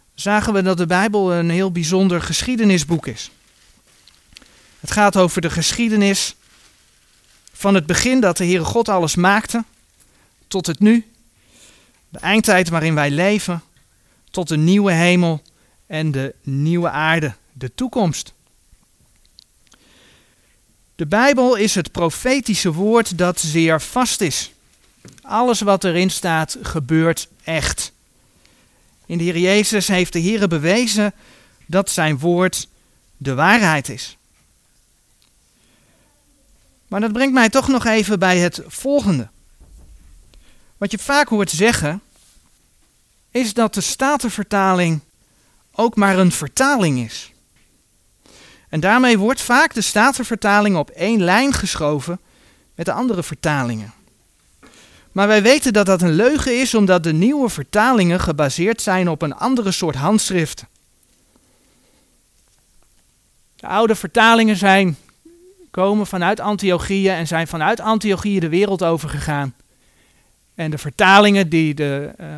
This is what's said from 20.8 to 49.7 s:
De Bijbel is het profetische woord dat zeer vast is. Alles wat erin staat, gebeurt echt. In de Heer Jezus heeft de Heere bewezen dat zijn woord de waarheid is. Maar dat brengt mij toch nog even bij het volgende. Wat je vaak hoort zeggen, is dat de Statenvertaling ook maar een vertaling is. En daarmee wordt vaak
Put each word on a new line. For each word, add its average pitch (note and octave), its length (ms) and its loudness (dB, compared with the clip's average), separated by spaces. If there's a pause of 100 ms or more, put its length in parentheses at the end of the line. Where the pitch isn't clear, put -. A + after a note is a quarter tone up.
De D#3+ 120 -8
Bijbel B3 500 2
is G#3 180 0
het F3+ 180 -4
profetische G3 800 -2
woord G#3 460 0
dat F3 220 -2
zeer D#3+ 400 0
vast - 400 -2
is. - 320 -4 (680)
Alles A#3+ 380 0
wat G3+ 240 0
erin F3+ 260 0
staat, D#3+ 520 -4
gebeurt D#3+ 680 -2 (160)
echt. - 480 -6 (1120)
In E3+ 120 -6
de E3 60 -4
Heer E3+ 140 -2
Jezus G3 500 2
heeft F3+ 240 0
de E3+ 80 -4
Heere G3+ 280 0
bewezen G#3 640 0 (540)
dat F#3+ 240 -2
zijn D#3 280 -2
woord F3 500 -2 (480)
de C3+ 180 -6
waarheid E3 540 2
is. - 280 -14 (2750)
Maar G3 120 -4
dat A3 120 -2
brengt B3+ 220 0
mij A#3+ 140 4
toch C4 200 0
nog C4 160 2
even G#3+ 340 0
bij F3+ 200 2
het F3 280 -2
volgende. G3+ 640 -2 (1500)
Wat G3+ 140 -6
je G#3 80 -8
vaak C#4+ 300 0
hoort G3+ 220 0
zeggen, E3+ 520 0 (1300)
is A#3+ 240 -2
dat A#3 200 0
de G3+ 60 -4
Statenvertaling F#3+ 1200 0 (760)
ook A3+ 220 0
maar G3 220 4
een F3+ 140 6
vertaling G3 640 0
is. - 340 -10 (1400)
En D#3 120 -6
daarmee A#3 380 4
wordt F#3+ 220 0
vaak C#4+ 340 2